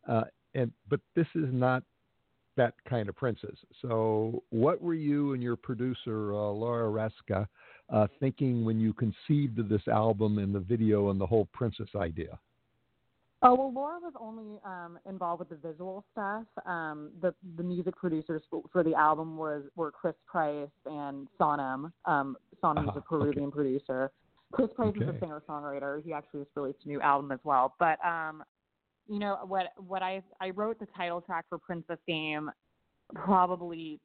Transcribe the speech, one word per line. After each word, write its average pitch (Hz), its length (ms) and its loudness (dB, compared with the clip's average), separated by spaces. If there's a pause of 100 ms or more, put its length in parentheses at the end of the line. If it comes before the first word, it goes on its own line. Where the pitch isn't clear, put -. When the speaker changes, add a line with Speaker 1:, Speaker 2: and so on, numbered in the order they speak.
Speaker 1:
Uh, 113 140 4 (320)
and, 123 160 0 (180)
but 139 120 0 (160)
this 165 180 4
is 156 160 0
not 127 320 2 (720)
that 123 180 4 (140)
kind 113 200 -2
of 101 80 -8
princess. 107 400 -4 (240)
So 110 720 0
what 117 300 4
were 170 140 0
you 147 380 2
and 127 100 -2
your 120 140 0
producer, 113 800 -4
uh, 104 160 0
Laura 113 380 0
Raska, 107 600 0 (420)
uh, 107 160 6 (140)
thinking 127 440 2
when 113 140 2
you 110 140 4
conceived 123 640 2
of 113 100 0
this 104 200 2
album 107 500 4
and 101 160 2
the 101 60 2
video 104 500 4
and 98 100 2
the 95 60 0
whole 107 260 4
princess 110 440 -4
idea? 82 420 -4 (1040)
Speaker 2:
Oh, 247 120 10
well, 269 160 0
Laura 285 260 -6
was 339 220 -12
only, 220 440 -12
um, 175 400 -12
involved 180 360 -4
with 180 80 -10
the 170 80 -14 (120)
visual 185 440 -10
stuff. 214 320 -6 (200)
Um, 156 460 -6 (100)
the, 180 140 0 (220)
the 170 80 -6
music 180 320 -2
producers 156 520 -2
for, 160 220 -6
for 180 140 4
the 160 100 2
album 156 420 2
was, 151 280 -6 (100)
were 160 160 -4
Chris 160 240 -4 (140)
Price 147 400 -2 (180)
and 143 400 -8 (140)
Sonam. 143 500 0 (140)
Um, 139 320 0 (260)
Sonam 160 260 2
Speaker 1:
Uh-huh. - 40 0
Speaker 2:
is - 60 -4
a - 20 -6
Peruvian 143 460 0
Speaker 1:
Okay. 143 100 -6
Speaker 2:
producer. 135 560 -2 (400)
Chris 247 240 2
Price 214 180 2
is 208 80 -2
a - 40 0
Speaker 1:
Okay. 139 120 -4
Speaker 2:
singer-songwriter. 147 840 -6
He 165 80 -8
actually 147 320 -8
just - 100 -20
released 143 300 -6
a - 40 -10
new 143 120 -4
album 139 320 2
as 131 100 -6
well. 135 380 2
But, 160 240 4
um, 160 400 -4 (640)
you 208 100 -4
know, 202 260 -2
what, 190 320 -2
what 190 280 -6
I, 190 180 -4 (180)
I 190 100 -4
wrote 208 280 -2
the 208 80 -10 (100)
title 175 240 -4
track 170 280 -6
for 170 100 -8
Princess 170 480 -8
Game 156 420 -4 (640)
probably 175 920 0